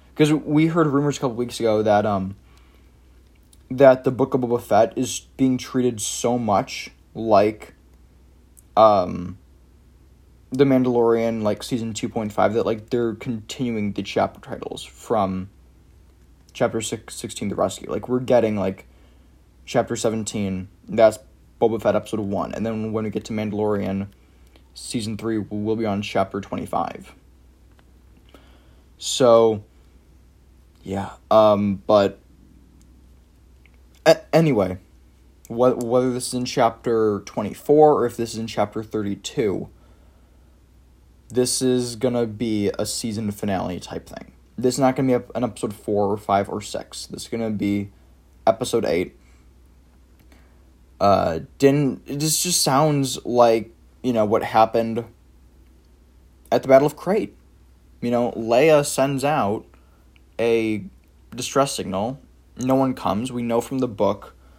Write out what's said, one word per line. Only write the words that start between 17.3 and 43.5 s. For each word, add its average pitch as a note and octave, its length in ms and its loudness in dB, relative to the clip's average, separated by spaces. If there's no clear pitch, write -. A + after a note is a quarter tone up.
The G2 80 -4
Rescue. - 340 -4
Like, G#2 200 -6
we're B2 100 0
getting, A2+ 380 2
like, G2 280 -4
chapter A#2+ 300 -2
seventeen, G#2 720 -4
that's A2 320 4
Boba A2+ 220 2
Fett G#2 140 2
episode G#2+ 240 -4
one. G2 340 -4
And G2+ 120 -6
then A2 260 -6
when A2 140 -4
we G#2+ 40 -6
get G#2 160 -6
to - 80 -10
Mandalorian G2+ 760 -4
season A2 440 -8
three, A2+ 220 -4
we'll G#2 360 -4
be A2+ 100 -2
on G2+ 160 -2
chapter G2+ 380 -2
twenty-five. - 760 -8
So, A2+ 680 4
yeah, G2 280 -6
um, G#2 580 4
but G2+ 320 4
a-, D#3+ 160 4
anyway, G#2+ 440 2
wh-, A#2+ 360 2
whether B2+ 300 0
this B2 140 -8
is - 80 -10
in B2 100 -4
chapter A2+ 800 0
twenty-four D3 680 4
or A#2 120 0
if A#2 100 -4
this A#2 180 -6
is A2 60 -8
in A2+ 80 -8
chapter A2 360 -4
thirty-two, G2+ 840 -4
this B2 320 0
is B2+ 340 0
gonna A#2+ 300 -2
be G#2+ 540 -2
a G#2 60 -2
season G#2+ 460 -6
finale F#2 480 -4